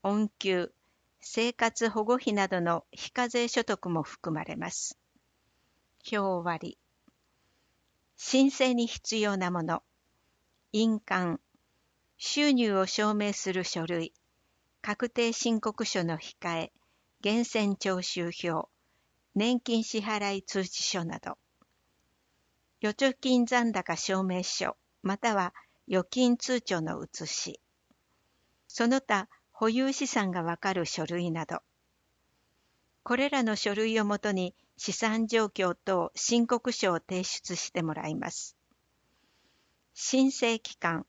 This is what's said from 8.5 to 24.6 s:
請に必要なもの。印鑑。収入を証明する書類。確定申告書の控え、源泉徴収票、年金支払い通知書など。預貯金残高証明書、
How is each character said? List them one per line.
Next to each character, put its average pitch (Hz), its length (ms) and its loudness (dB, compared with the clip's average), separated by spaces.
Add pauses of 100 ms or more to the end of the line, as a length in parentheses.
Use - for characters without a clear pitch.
請 254 240 2
に 233 100 2
必 - 320 -6
要 208 200 2
な 185 120 0
も 180 140 -2
の。 165 180 -2 (920)
印 220 280 2
鑑。 180 400 -2 (760)
収 294 340 2
入 233 260 4
を 190 80 4
証 214 300 0
明 208 180 0
す - 180 -4
る 180 120 0
書 165 240 -4
類。 170 260 -4 (680)
確 214 280 -4
定 233 240 0
申 226 260 0
告 220 240 -4
書 196 200 0
の 165 160 -2
控 170 400 -8
え、 - 120 -8 (520)
源 220 180 2
泉 208 340 0
徴 185 280 -2
収 170 280 -4
票、 165 380 -4 (640)
年 240 260 2
金 226 240 0
支 226 140 -4
払 202 380 -2
い 190 80 -6
通 190 200 -2
知 - 200 -6
書 180 200 -2
な 165 140 -6
ど。 - 220 -12 (1400)
預 214 240 2
貯 254 120 2
金 247 280 4
残 240 240 2
高 180 260 -2
証 190 260 0
明 180 200 -2
書、 - 340 -4 (240)